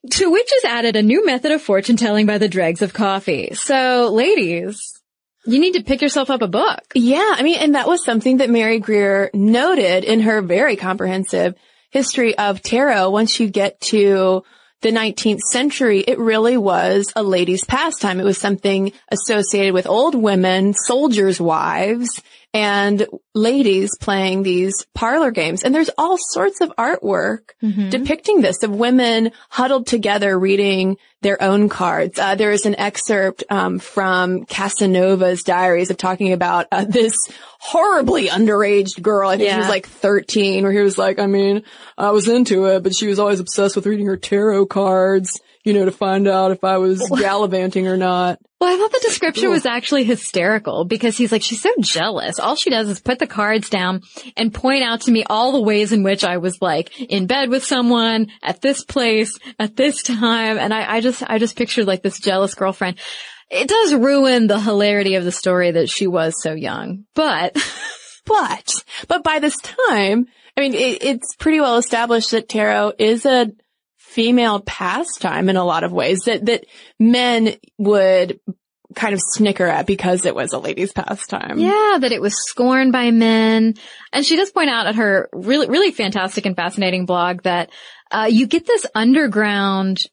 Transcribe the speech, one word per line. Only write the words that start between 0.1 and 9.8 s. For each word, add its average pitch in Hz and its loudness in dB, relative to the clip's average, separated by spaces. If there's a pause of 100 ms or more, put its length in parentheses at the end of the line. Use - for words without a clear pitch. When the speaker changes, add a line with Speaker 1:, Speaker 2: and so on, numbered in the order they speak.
Speaker 1:
to 370 2
which 466 2 (100)
is 480 0
added 233 0
a 214 2
new 294 4
method 269 0
of 302 2
fortune 196 0
telling 214 2
by 208 0
the 208 2
dregs 175 -2
of 196 -2
coffee. 196 -2
So, 254 0
ladies, 214 0 (680)
you 240 2
need 359 2
to 359 -2
pick 262 -2
yourself 277 0
up 247 0
a 202 -2
book. 254 -2 (140)
Speaker 2:
Yeah, 285 2
I 254 -2
mean, 330 2
and 294 2
that 262 0
was 349 0
something 254 2
that 262 2
Mary 226 2
Greer 196 2
noted 220 2